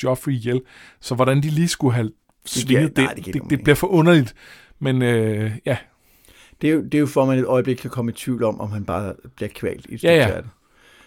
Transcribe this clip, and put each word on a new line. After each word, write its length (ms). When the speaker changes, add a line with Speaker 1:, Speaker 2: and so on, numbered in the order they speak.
Speaker 1:
Joffrey 300
ihjel. 280
Så 160
hvordan 280
de 60
lige 180
skulle 260
have 140
Speaker 2:
Det 60
giver, 220
Speaker 1:
svinget 320
Speaker 2:
nej, 100
Speaker 1:
den, 80
Speaker 2:
det 80
giver 100
Speaker 1:
det, 20
Speaker 2:
nogen 140
Speaker 1:
det 20
Speaker 2:
mening. 120
Speaker 1:
bliver 120
for 120
underligt. 480
Men, 220
øh, 500
ja. 120
Speaker 2:
Det 80
er 40
jo, 80
det 140
er 40
jo 60
for, 160
at 60
man 120
et 60
øjeblik 320
kan 120
komme 220
i 40
tvivl 280
om, 180
om 100
han 140
bare 280
bliver 140
kvalt 400
i 40
et 100
Speaker 1:
Ja, 60
Speaker 2:
stykke 60
Speaker 1:
ja. 120
Speaker 2:
tærte. 200